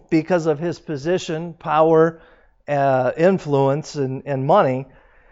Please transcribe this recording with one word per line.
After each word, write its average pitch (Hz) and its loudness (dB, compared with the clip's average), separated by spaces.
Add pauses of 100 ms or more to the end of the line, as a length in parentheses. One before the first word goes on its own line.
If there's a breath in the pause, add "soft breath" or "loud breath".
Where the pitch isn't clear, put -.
because 165 0
of 151 0
his 170 -6
position, 165 -6
power, 160 2 (480 soft breath)
uh, 135 0
influence, 147 0
and, 135 -6
and 135 -4
money, 143 2 (440 soft breath)